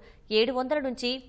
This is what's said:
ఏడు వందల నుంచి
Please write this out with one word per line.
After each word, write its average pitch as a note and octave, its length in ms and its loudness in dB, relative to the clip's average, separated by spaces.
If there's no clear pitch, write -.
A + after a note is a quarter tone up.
ఏడు A3+ 200 4
వందల B3+ 280 -2
నుంచి B3+ 500 -4